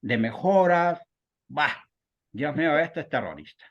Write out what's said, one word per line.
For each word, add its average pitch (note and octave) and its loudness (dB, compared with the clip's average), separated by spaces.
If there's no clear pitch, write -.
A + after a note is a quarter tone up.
de A#2 -2
mejoras. F3 2
Bah, - -2
Dios C#3 -6
mío, D#3 2
este E3 -2
es - -12
terrorista. D#2+ -8